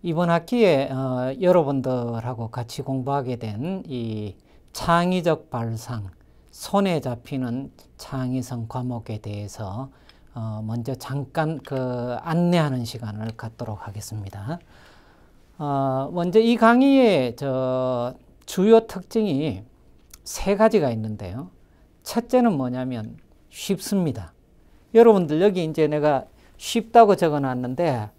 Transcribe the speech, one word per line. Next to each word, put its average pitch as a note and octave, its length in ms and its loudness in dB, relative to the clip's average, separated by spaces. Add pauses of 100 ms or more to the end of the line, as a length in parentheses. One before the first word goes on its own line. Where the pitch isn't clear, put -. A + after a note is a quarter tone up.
이번 E3+ 260 0
학기에, E3 640 4
어, C3 500 -2
여러분들하고 B2+ 1080 0
같이 A#2+ 340 -10
공부하게 C3 540 -4
된 A#2+ 500 -6
이 A2 480 -6 (360)
창의적 E3+ 800 0
발상, A2+ 640 -8 (400)
손에 F#3+ 500 -2
잡히는 B2+ 720 -6 (260)
창의성 B2+ 720 -6
과목에 A#2+ 540 -8
대해서, G#2 680 -10 (460)
어, A2 280 -8
먼저 A#2 300 -6
잠깐 C#3+ 680 -4
그 B2 560 -4
안내하는 D#3+ 680 0
시간을 A2 500 -8
갖도록 A2 520 -12
하겠습니다. G#2+ 720 -10 (960)
어, C3+ 560 -2
먼저 F3 260 2
이 A#3 180 4
강의의 A3+ 800 6
저 B2+ 760 -2 (320)
주요 A3 360 6
특징이 D#3+ 840 -4 (600)
세 - 320 -2
가지가 G3+ 360 4
있는데요. A2 580 -8 (540)
첫째는 A#3 500 0
뭐냐면 B2+ 640 -6 (320)
쉽습니다. F3+ 840 -4 (600)
여러분들 F#3+ 480 6
여기 F#3 220 2
이제 D#3 240 2
내가 D3 380 2 (320)
쉽다고 A3+ 580 6
적어놨는데 C3 1040 0